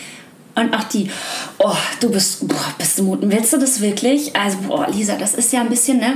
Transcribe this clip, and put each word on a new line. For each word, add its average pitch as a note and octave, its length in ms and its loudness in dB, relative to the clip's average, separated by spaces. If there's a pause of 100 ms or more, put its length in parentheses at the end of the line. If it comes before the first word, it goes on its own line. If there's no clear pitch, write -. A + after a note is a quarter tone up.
(560)
Und A3+ 180 2
auch G#3 80 0
die, G3+ 260 -2 (500)
"Oh, - 180 4 (240)
du A#3 100 2
bist, - 380 0
boah, - 280 -4
bist - 220 -2
du G3 60 2
mutig, F#3+ 260 2
willst A3 220 2
du D#4 60 4
das C4 220 2
wirklich?" A#3 540 2
Also, G3+ 320 0
"Boah, F#3+ 240 -2
Lisa, G3+ 260 0
das - 180 -2
ist - 180 0
ja B3 80 4
ein A#3 80 0
bisschen", B3 320 2
ne? A#3 160 2